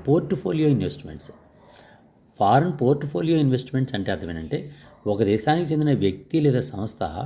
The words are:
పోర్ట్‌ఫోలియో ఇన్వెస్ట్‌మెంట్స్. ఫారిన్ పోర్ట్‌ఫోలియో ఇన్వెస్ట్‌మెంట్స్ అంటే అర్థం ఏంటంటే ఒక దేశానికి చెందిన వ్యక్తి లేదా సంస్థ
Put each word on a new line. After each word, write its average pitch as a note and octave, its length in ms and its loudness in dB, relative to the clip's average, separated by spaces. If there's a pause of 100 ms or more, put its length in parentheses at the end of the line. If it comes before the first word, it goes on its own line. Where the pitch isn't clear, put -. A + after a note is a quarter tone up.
పోర్ట్‌ఫోలియో D#3 680 0
ఇన్వెస్ట్‌మెంట్స్. F2+ 600 -4 (1120)
ఫారిన్ C3+ 320 4
పోర్ట్‌ఫోలియో D3 640 0
ఇన్వెస్ట్‌మెంట్స్ C3 560 0
అంటే G2 180 -2
అర్థం E2 180 -6
ఏంటంటే D#2+ 280 -6 (480)
ఒక G#2 160 0
దేశానికి D3 500 2
చెందిన D3+ 260 2
వ్యక్తి G2 420 0
లేదా C3 200 4
సంస్థ G#2+ 420 -6 (240)